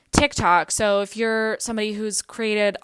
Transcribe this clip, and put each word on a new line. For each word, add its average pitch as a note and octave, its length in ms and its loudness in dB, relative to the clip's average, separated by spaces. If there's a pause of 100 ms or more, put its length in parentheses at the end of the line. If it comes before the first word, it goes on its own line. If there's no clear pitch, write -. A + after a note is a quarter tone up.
(120)
TikTok. F3+ 580 2
So G3+ 300 2
if G3+ 160 -6
you're A3 420 0
somebody G#3+ 340 -4
who's G#3 300 -4
created G#3 600 0